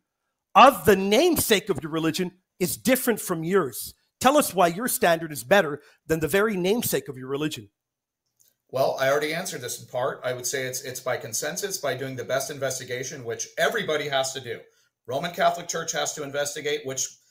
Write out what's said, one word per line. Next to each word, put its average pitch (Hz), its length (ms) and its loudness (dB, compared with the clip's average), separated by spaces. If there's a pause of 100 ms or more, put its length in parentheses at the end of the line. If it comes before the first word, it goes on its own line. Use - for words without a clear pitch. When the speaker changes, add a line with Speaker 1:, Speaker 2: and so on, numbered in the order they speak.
(540)
Speaker 1:
of 226 300 10
the 208 120 8
namesake 208 760 2
of 151 120 -2
your 156 100 -8
religion 160 400 0 (260)
is - 180 -2
different 247 440 2
from 165 240 -4
yours? 170 500 0 (260)
Tell 269 160 6
us - 160 4
why 180 140 4
your 190 220 -2
standard 165 440 2
is 131 120 -10
better 147 360 4 (260)
than 160 140 2
the 156 80 0
very 202 280 2
namesake 180 520 0
of 127 80 -12
your 127 120 -12
religion. 139 400 -4 (1000)
Speaker 2:
Well, 131 300 0
I 135 80 2
already 151 240 2
answered 170 280 -6
this 120 200 -8
in 120 60 -18
part. 131 380 -4
I 127 80 -2
would 123 120 -8
say 131 220 -4
it's, 127 160 -8
it's 127 180 -12
by 123 160 -4
consensus, 151 600 -6
by 170 160 -4
doing 131 220 -8
the 120 80 -10
best 135 260 -2
investigation, 131 720 -8
which 113 320 -8
everybody 156 520 -2
has 135 240 -2
to 135 80 -10
do. 113 200 -10 (460)
Roman 156 260 -6
Catholic 170 360 0
Church 165 240 -6
has 151 220 -4
to 151 100 -8
investigate 143 600 -4
which, 131 240 -6 (220)